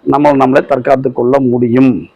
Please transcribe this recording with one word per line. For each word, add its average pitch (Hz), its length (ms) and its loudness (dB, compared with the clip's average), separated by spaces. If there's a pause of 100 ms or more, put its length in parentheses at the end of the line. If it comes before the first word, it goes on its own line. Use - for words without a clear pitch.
நம்ம 143 300 0
நம்மளே 135 340 0
தற்காத்து 131 460 -2
கொள்ள 123 280 0
முடியும் 123 760 0